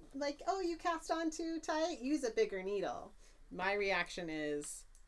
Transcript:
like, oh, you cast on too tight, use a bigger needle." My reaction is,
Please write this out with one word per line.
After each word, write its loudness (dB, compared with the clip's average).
like, -2
oh, 2
you 0
cast 0
on 2
too -2
tight, 0
use 2
a 4
bigger 4
needle." -2
My 2
reaction 2
is, -2